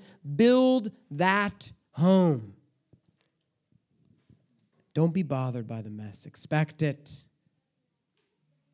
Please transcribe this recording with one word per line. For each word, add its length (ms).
Build 560
that 600
home. 600
Don't 200
be 100
bothered 440
by 140
the 80
mess. 380
Expect 560
it. 420